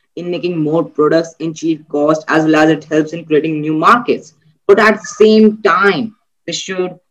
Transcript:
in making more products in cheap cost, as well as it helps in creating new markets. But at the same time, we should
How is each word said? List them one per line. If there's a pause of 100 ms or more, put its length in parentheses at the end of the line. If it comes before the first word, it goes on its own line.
(160)
in
making
more
products
in
cheap
cost,
as
well
as
it
helps
in
creating
new
markets. (320)
But
at
the
same
time, (300)
we
should (120)